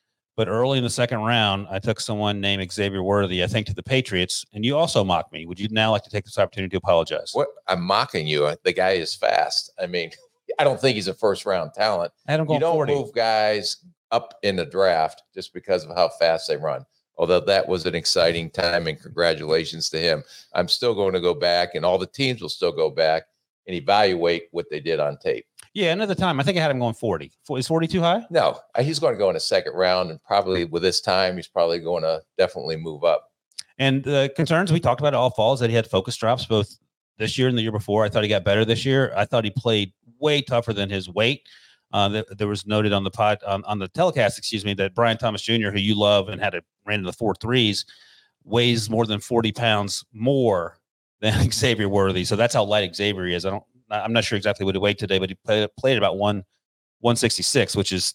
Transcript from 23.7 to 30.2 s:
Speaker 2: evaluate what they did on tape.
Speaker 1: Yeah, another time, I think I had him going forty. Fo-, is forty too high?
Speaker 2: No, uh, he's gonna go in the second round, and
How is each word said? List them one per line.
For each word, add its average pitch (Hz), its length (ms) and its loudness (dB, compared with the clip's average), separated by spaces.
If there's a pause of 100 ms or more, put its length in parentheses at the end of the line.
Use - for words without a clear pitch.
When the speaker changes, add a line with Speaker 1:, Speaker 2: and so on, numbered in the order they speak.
Speaker 2:
evaluate 85 760 2
what 85 200 -6
they 76 100 -8
did 78 180 -2
on 71 200 -2
tape. 64 260 -4 (300)
Speaker 1:
Yeah, 175 180 0
another 202 220 -2
time, 170 240 0
I 139 40 0
think 180 160 0
I - 20 0
had 156 100 2
him 127 100 -2
going 117 120 -2
forty. 85 400 -4 (140)
Fo-, 135 100 -6
is 127 100 -4
forty 165 200 0
too 175 160 -2
high? 190 260 0
Speaker 2:
No, 120 300 2 (160)
uh, 120 80 2
he's 151 160 -2
gonna 139 180 0
go 98 140 2
in 85 40 0
the - 60 -2
second - 320 0
round, 90 380 2
and 78 120 -14